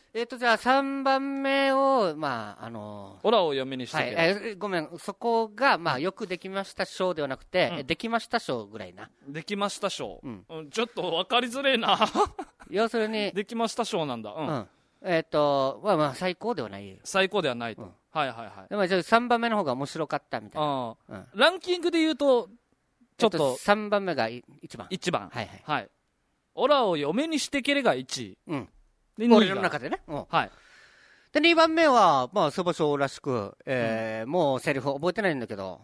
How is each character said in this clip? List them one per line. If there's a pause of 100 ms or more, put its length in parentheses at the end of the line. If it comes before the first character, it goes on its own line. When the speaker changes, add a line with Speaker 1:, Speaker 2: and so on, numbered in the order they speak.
(140)
Speaker 1:
え
っ
と、
じ
ゃ
あ
三
番
目
を、
ま
あ、
あ
の
ー、
Speaker 2:
オ
ラ
を
嫁
に
し
て
け
れ。
Speaker 1:
は
い。
え (220)
ー、
ご
め
ん。 (100)
そ
こ
が、
ま
あ、
よ
く
で
き
ま
し
た
賞
で
は
な
く
て、
Speaker 2:
う
ん。
Speaker 1:
え、
で
き
ま
し
た
賞
ぐ
ら
い
な。 (180)
Speaker 2:
で
き
ま
し
た
賞。
Speaker 1:
う
ん。
Speaker 2:
う
ん、
ち
ょ
っ
と
わ
か
り
づ
れ
え
な。 (720)
Speaker 1:
要
す
る
に、
Speaker 2:
で
き
ま
し
た
賞
な
ん
だ。
う
ん。
Speaker 1:
う
ん。 (340)
え
っ
と、
ま
あ
ま
あ、
最
高
で
は
な
い。
Speaker 2:
最
高
で
は
な
い
と。
Speaker 1:
う
ん。 (200)
Speaker 2:
は
い
は
い
は
い。
Speaker 1:
で
も、
じ
ゃ
あ
三
番
目
の
方
が
面
白
か
っ
た
み
た
い
な。
Speaker 2:
あ
あ。 (140)
Speaker 1:
う
ん。
Speaker 2:
ラ
ン
キ
ン
グ
で
言
う
と、 (680)
ち
ょ
っ
と。
Speaker 1:
え
っ (140)
と、
三
番
目
が
い-、 (200)
一
番。
Speaker 2:
一
番。
Speaker 1:
は
い
は
い。
Speaker 2:
は
い。 (680)
オ
ラ
を
嫁
に
し
て
け
れ
が
一
位。 (100)
Speaker 1:
う
ん。 (500)
Speaker 2:
で、
二
位
が。
Speaker 1:
俺
の
中
で
ね。
う
ん。
Speaker 2:
は
い。 (800)
Speaker 1:
で、
二
番
目
は、
ま
あ、
そ
ば
賞
ら
し
く、 (100)
え
ー、
Speaker 2:
う
ん。
Speaker 1:
も
う
セ
リ
フ
覚
え
て
な
い
ん
だ
け
ど、